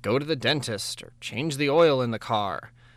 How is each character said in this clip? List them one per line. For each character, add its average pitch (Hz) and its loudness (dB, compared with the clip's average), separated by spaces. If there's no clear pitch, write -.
go 120 2
to 147 -4
the 156 -2
dentist 123 -4
or 50 -18
change 143 -4
the 143 0
oil 147 6
in 117 0
the 110 -4
car. 104 -4